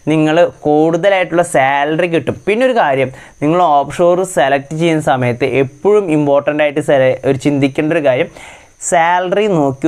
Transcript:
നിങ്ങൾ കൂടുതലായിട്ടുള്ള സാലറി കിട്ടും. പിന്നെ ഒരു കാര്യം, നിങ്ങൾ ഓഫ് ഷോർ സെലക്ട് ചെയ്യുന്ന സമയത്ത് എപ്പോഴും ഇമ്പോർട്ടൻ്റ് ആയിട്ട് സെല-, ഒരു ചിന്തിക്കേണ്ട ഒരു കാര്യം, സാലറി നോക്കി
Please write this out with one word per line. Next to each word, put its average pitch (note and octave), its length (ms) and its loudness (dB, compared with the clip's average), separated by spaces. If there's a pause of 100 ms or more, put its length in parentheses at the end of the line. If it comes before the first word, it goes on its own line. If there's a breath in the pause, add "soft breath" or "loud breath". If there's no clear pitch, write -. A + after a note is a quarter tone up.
(100)
നിങ്ങൾ D#3 260 2 (300)
കൂടുതലായിട്ടുള്ള E3 760 0 (100)
സാലറി C#3+ 600 0
കിട്ടും. D3+ 220 -2 (100)
പിന്നെ G#3+ 220 0
ഒരു B3+ 140 0
കാര്യം, C3+ 280 0 (320 loud breath)
നിങ്ങൾ D#3+ 180 0 (180)
ഓഫ് C#3 200 -4
ഷോർ F3 200 2 (180)
സെലക്ട് C#3 460 0
ചെയ്യുന്ന D#3+ 300 0
സമയത്ത് B2 340 0 (160)
എപ്പോഴും G3+ 420 0 (120)
ഇമ്പോർട്ടൻ്റ് D3 480 0
ആയിട്ട് D3 260 -2
സെല-, C3 260 2 (120)
ഒരു C3+ 180 0
ചിന്തിക്കേണ്ട D3 500 0
ഒരു D3+ 120 -2
കാര്യം, C3+ 200 0 (640 loud breath)
സാലറി F3+ 540 0 (120)
നോക്കി C#3 320 0